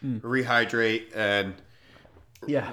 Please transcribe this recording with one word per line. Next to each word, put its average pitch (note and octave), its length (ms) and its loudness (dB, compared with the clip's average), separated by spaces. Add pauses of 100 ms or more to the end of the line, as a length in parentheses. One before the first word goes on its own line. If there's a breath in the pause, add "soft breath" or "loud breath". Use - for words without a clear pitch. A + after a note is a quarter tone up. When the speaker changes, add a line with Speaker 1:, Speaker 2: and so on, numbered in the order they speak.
Speaker 1:
Mm. B2 160 -4
Speaker 2:
rehydrate A#2 920 0
and G2+ 400 0 (920 soft breath)
Speaker 1:
Yeah. A#2+ 260 -2